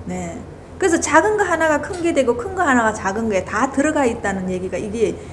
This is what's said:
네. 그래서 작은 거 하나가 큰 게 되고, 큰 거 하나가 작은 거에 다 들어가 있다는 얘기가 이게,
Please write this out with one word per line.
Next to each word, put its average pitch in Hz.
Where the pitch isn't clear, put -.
네. 180
그래서 330
작은 403
거 403
하나가 320
큰 359
게 330
되고, 240
큰 381
거 370
하나가 240
작은 214
거에 190
다 262
들어가 285
있다는 196
얘기가 185
이게, 202